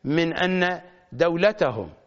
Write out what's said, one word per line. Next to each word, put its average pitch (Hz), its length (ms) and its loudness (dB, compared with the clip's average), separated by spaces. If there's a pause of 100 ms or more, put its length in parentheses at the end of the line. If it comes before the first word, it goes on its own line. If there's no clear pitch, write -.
من 160 300 0
أن 180 480 0 (300)
دولتهم 165 800 0 (140)